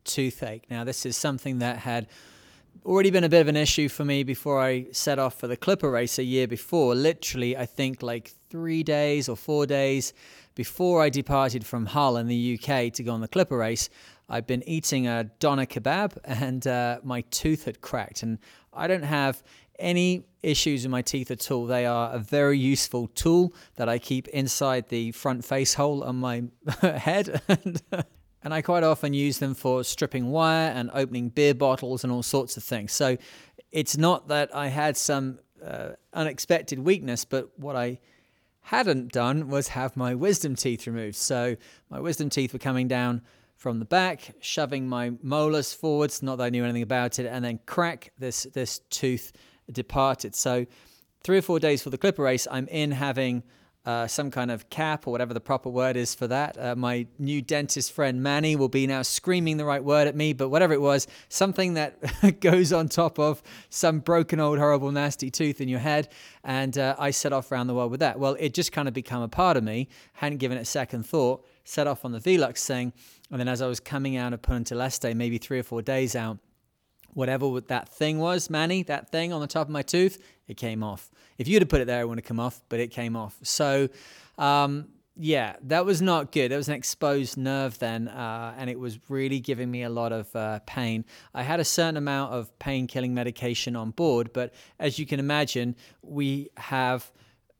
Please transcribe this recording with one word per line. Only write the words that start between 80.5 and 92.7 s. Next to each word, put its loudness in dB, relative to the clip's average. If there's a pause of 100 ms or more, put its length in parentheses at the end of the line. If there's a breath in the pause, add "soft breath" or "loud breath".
came -4
off. -8 (280 soft breath)
If -4
you'd 6
have 4
put 4
it 0
there, 0
it -2
wouldn't -6
have -14
come -4
off, -4
but -2
it -2
came -6
off. -10
So, 2 (500 loud breath)
um, 2 (280)
yeah, 0
that 2
was 2
not 2
good. 2
That -2
was -2
an -2
exposed -2
nerve -2
then, -4
uh, -8
and -6
it -8
was -8 (100)
really -2
giving -4
me -6
a -4
lot -2
of, -6
uh, -4
pain. -4 (300 loud breath)
I -6
had 0
a 0
certain 0
amount -2
of -8
pain-killing -2